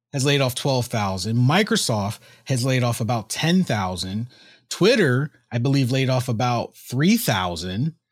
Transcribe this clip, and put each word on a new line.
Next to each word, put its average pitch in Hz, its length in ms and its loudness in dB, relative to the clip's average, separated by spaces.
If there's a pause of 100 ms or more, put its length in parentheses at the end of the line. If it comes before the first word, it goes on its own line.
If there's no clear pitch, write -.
(120)
has 135 120 -2
laid 143 160 4
off 123 140 0
twelve 131 320 -2
thousand. 104 500 -2
Microsoft 127 840 2 (240)
has 127 200 -2
laid 131 180 0
off 120 180 -2
about 113 280 -4
ten 175 360 0
thousand. 95 640 -4 (420)
Twitter, 160 600 2 (180)
I 120 80 -2
believe, 135 320 2
laid 135 180 0
off 127 200 0
about 120 480 -2
three 165 400 2
thousand. 95 760 -2 (180)